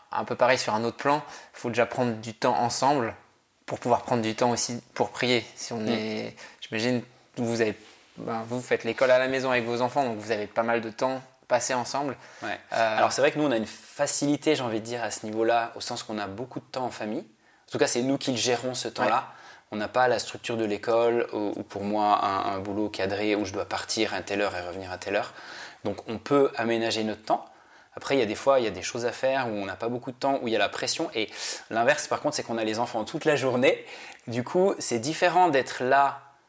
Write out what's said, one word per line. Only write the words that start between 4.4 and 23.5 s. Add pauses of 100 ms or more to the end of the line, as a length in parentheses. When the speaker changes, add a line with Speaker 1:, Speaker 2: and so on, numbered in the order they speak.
Speaker 1:
aussi (120)
pour
prier. (100)
Si
on
Speaker 2:
Mm.
Speaker 1:
est, (240)
j'imagine, (360)
vous
avez, (400)
ben,
vous
faites
l'école
à
la
maison
avec
vos
enfants,
donc
vous
avez
pas
mal
de
temps (260)
passé
ensemble. (280)
Speaker 2:
Ouais. (140)
Speaker 1:
Euh,
Speaker 2:
Alors
c'est
vrai
que
nous,
on
a
une
facilité,
j'ai
envie
de
dire,
à
ce
niveau-là,
au
sens
qu'on
a
beaucoup
de
temps
en
famille. (420)
En
tout
cas,
c'est
nous
qui
le
gérons,
ce
temps-là.
Speaker 1:
Ouais. (360)
Speaker 2:
On
n'a
pas
la
structure
de
l'école
ou,
ou
pour
moi
un,
un
boulot
cadré
où
je